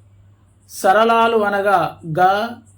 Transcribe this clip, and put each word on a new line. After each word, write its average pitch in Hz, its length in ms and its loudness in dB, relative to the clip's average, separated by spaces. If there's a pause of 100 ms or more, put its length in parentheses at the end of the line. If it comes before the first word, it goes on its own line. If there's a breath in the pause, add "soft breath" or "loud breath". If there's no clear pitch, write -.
(720)
సరళాలు 226 680 2
అనగా 202 640 -2 (180)
గ, 196 300 2 (300)